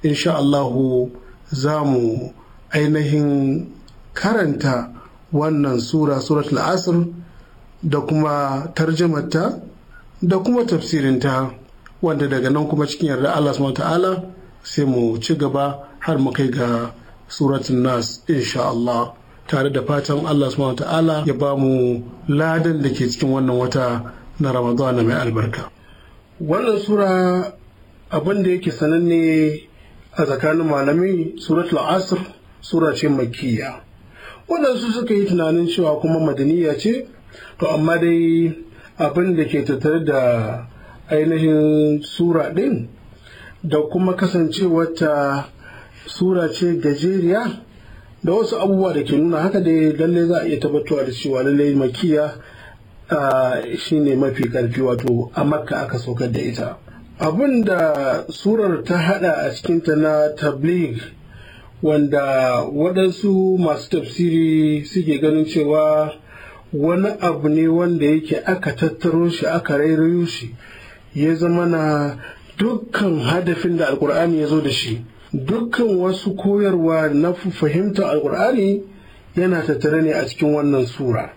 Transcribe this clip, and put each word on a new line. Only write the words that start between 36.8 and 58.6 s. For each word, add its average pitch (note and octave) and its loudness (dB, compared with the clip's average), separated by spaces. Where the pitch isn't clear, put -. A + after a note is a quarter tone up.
to, - 0
amma D#3 2
dai E3 2
abin F3 2
da D#3 2
ke C#3+ -2
tattare D3+ 0
da A#2+ 0
ainihin D3+ 2
sura E3 0
ɗin G3 0
da D3+ 0
kuma F#3 0
kasancewarta E3 0
sura F3+ 0
ce F3 0
gajeriya F3+ 0
da E3 0
wasu A3+ 0
abubuwa F#3+ 2
da C#3+ 0
ke B2 0
nuna D#3+ 2
haka, G3 0
dai D#3+ 4
lalle E3+ 2
za F3 2
a - -4
iya C#3+ -2
tabbatuwa D3 0
da C3 -4
cewa B2+ -2
lalle C#3+ 2
makkiya, D3 0
a, C3 0
shi - -2
ne C#3+ 2
mafi C3+ 0
ƙarfi, A#2+ -2
wato A#2+ 0
a D3+ -2
Makka D3+ -2
aka A#2+ -4
saukar B2 -4
da - -2
ita. - -6
Abin A3+ 2
da D#3 0
surar G3+ 0